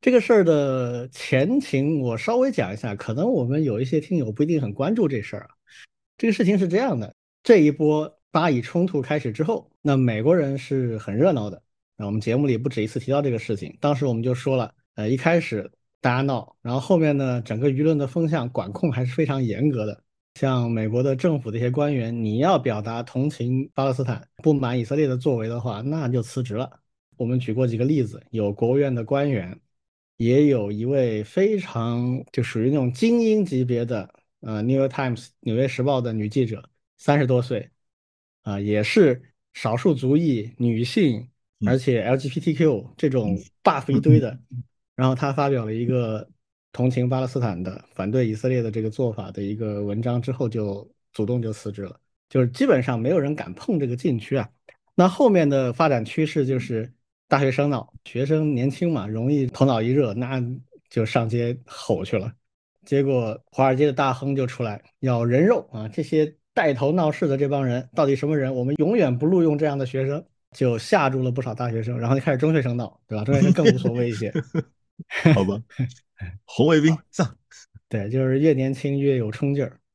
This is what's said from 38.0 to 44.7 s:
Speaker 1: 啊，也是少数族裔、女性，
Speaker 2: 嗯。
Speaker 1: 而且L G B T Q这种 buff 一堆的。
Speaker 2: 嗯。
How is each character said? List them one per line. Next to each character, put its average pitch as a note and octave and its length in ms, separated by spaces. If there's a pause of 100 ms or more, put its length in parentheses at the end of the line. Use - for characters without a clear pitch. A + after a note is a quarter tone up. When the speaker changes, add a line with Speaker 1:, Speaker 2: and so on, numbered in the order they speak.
Speaker 1:
啊， G2+ 180
也 G#2 240
是 C#3 380 (320)
少 A2+ 240
数 D#3+ 160
族 C3 240
裔、 B2 400
女 A#2 260
性， B2 460 (320)
Speaker 2:
嗯。 G#2 80
Speaker 1:
而 B2+ 80
且 B2+ 240
L A#2+ 160
G C3+ 140
B F3 100
T D#3+ 140
Q C3+ 420
这 D3+ 140
种 G#2+ 280 (240)
buff D3 320
一 A#2 60
堆 B2+ 180
的。 A#2 120 (200)
Speaker 2:
嗯。 B2 140 (320)